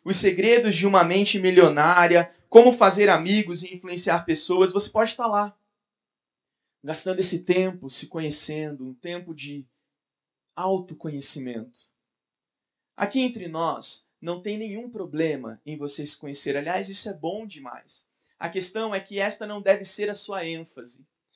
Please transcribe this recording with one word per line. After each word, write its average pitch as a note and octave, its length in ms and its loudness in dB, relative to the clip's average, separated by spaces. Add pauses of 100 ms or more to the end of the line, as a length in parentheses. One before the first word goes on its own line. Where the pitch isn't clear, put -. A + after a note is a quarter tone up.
Os F#3 140 -2
Segredos G#3 580 2
de E3 120 0
uma F#3+ 180 6
Mente G3 340 0
Milionária, F3 960 6 (140)
Como A#3+ 240 12
Fazer G3+ 380 4
Amigos F3 520 0
e F3+ 120 -14
Influenciar F3+ 500 -4
Pessoas. F3+ 480 2
Você G3+ 160 -2
pode A3+ 220 0
estar A#3+ 160 -4
lá, G#3 280 -2 (1300)
gastando E3+ 380 -6
esse F3+ 240 -6
tempo F3+ 460 -2
se - 160 -14
conhecendo, D3+ 840 -8
um B2+ 60 -14
tempo F3 400 -12
de C#3+ 320 -14 (920)
autoconhecimento. D3 1200 -8 (1160)
Aqui G3+ 240 -4
entre A#3+ 260 -4
nós, D#3+ 600 -8 (120)
não F3 220 -10
tem G#3 160 -8
nenhum A3 340 -12
problema D3+ 760 -6
em D3+ 100 -12
você D3 300 -12
se D3 100 -18
conhecer. C#3 400 -10
Aliás, F3+ 320 -6
isso G3 180 -16
é G#3 60 -10
bom F#3+ 340 -10
demais. C3 560 -20 (360)
A E3 100 -10
questão G3 460 -8
é F#3+ 60 -6
que G3 180 -10
esta G#3 280 -6
não G#3 140 -10
deve G3 240 2
ser G#3 240 -6
a G#3 60 -6
sua G3 320 -10
ênfase. D#3+ 600 -14 (300)